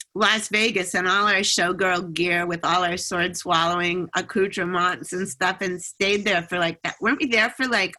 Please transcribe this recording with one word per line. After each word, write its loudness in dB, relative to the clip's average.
Las 2
Vegas 0
in 0
all 4
our 4
showgirl 0
gear 0
with -4
all 2
our -2
sword -2
swallowing 0
accoutrements -2
and -4
stuff, -2
and -4
stayed 0
there 2
for, -4
like, 0
that. -6
Weren't 0
we 0
there 4
for, -4
like, 0